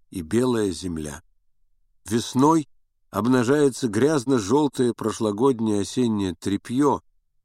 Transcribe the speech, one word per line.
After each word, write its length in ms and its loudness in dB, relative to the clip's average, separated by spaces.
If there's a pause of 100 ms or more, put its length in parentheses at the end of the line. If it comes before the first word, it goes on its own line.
(100)
и 120 -8
белая 480 0
земля. 520 -8 (840)
Весной 640 2 (420)
обнажается 760 2
грязно-желтое 1080 2
прошлогоднее 840 0
осеннее 540 -2
тряпье, 680 -2 (420)